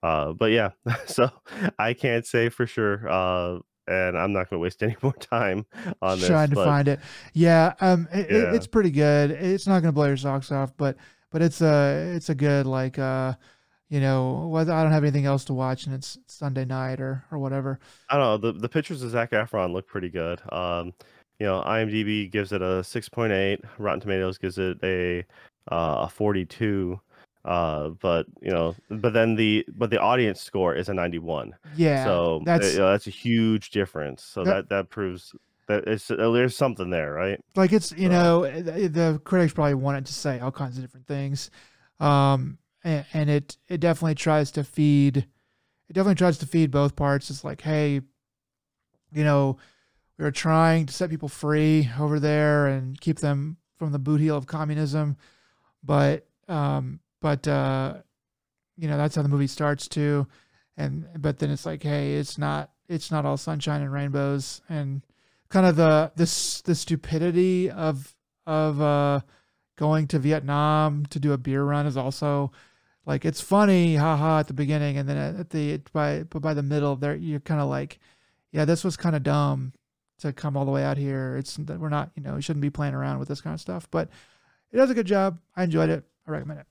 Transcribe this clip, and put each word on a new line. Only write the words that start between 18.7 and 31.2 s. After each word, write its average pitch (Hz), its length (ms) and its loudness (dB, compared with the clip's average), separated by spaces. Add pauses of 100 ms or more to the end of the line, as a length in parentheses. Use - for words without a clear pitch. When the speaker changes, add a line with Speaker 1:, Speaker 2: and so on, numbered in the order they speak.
Speaker 1:
of 117 80 -6
Zac 117 200 -2
Efron 107 400 0
look 92 160 -6
pretty 90 220 -6
good. 85 320 -6 (100)
Um, 87 420 -4 (460)
you 107 60 -4
know, 95 140 0
I 113 220 0
M 110 80 -2
D 107 140 -2
B 107 240 -2
gives 98 240 -2
it 101 100 -2
a 92 220 0
six - 240 -8
point 113 260 -2
eight. 98 280 0 (160)
Rotten 104 220 -4
Tomatoes 95 380 -4
gives 92 200 -6
it 92 260 -4
a, 90 360 -2 (520)
uh, 82 340 -2
a 90 40 -6
forty-two. 98 880 -4 (460)
Uh, 80 440 -2
but, 85 360 0 (160)
you - 100 -4
know, 85 240 0 (140)
but 110 240 -2
then 113 220 4
the, 107 300 2 (100)
but 110 140 -2
the 110 100 0
audience 110 420 2
score 90 340 0
is 90 140 -4
a 101 40 -4
ninety-one. 82 600 -4 (220)